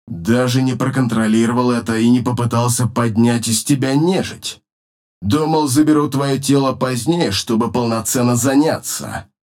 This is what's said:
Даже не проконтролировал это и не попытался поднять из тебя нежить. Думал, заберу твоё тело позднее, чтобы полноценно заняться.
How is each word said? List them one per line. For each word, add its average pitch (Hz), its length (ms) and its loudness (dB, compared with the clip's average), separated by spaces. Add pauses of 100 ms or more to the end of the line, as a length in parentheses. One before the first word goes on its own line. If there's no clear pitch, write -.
Даже 123 540 0
не 127 140 0
проконтролировал 117 960 0
это 113 260 -2
и 117 120 4
не 123 100 4
попытался 120 680 0
поднять 117 640 0
из 113 160 -2
тебя 135 320 0
нежить. - 680 -2 (600)
Думал, 151 480 0
заберу 147 400 4
твоё 139 280 -2
тело 139 360 2
позднее, 127 580 -2
чтобы 110 400 -2
полноценно 120 640 0
заняться. - 960 -2 (200)